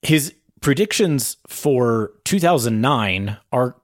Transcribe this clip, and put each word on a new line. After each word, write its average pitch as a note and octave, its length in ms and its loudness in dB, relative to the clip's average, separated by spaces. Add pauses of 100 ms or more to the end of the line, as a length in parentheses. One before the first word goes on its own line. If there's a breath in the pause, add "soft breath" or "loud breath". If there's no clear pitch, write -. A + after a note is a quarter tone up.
His D#3 340 0 (280)
predictions D3+ 720 0 (120)
for A#2+ 640 0 (120)
two F#3+ 160 0
thousand A#2+ 400 2
nine G#2 560 0 (160)
are B2 320 -2